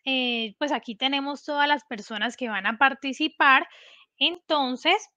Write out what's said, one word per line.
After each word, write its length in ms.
eh, 540
pues, 120
aquí 240
tenemos 480
todas 240
las 180
personas 520
que 120
van 180
a 100
participar. 880
Entonces, 1000